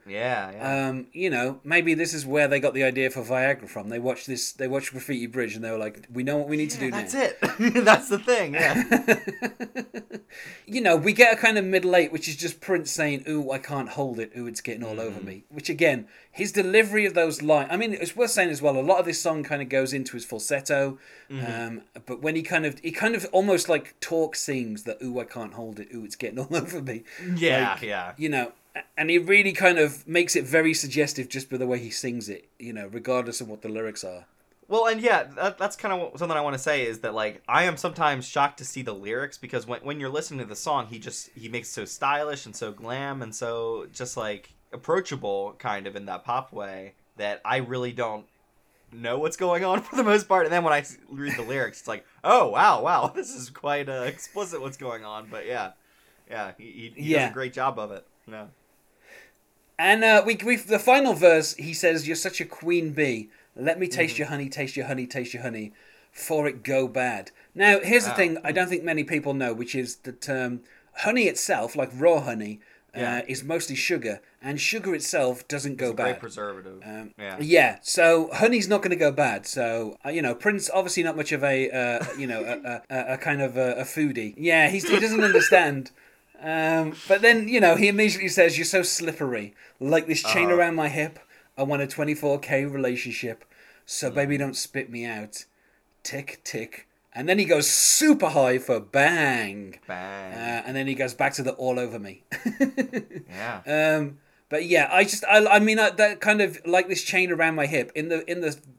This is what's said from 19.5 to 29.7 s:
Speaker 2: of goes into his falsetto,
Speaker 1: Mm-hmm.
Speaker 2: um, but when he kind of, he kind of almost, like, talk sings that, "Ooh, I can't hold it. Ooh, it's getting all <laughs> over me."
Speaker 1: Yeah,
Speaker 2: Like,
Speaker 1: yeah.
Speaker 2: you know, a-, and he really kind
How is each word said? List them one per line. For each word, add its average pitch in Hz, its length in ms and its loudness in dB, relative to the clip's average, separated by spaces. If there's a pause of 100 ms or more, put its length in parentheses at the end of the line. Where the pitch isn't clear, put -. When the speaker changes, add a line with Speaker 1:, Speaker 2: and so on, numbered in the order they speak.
Speaker 2:
of 123 80 -8
goes 135 240 0
into 131 180 -6
his 120 140 -10
falsetto, 139 720 -2 (320)
Speaker 1:
Mm-hmm. 117 480 -6
Speaker 2:
um, - 40 -18 (240)
but 120 160 -10
when 156 140 -2
he 160 60 -4
kind 160 240 -2
of, 139 140 -6
he 170 100 -8
kind 220 240 -2
of 185 180 -4
almost, 190 360 2
like, 156 320 -2
talk 160 360 -2
sings 117 480 -6
that, 113 180 -8
"Ooh, 123 160 -6
I 117 60 -4
can't 110 300 -12
hold 110 260 -12
it. 98 140 -14
Ooh, 113 100 -12
it's 104 120 -14
getting 113 220 -8
all 135 180 -6
<laughs> - 0 -
over 175 260 -6
me." 117 220 -10 (320)
Speaker 1:
Yeah, 127 360 2
Speaker 2:
Like, 92 100 -8
Speaker 1:
yeah. 92 360 -6
Speaker 2:
you 156 100 -4
know, 127 240 -4 (240)
a-, - 60 -12 (160)
and 156 100 -2
he 170 100 4
really 196 340 4
kind 180 260 6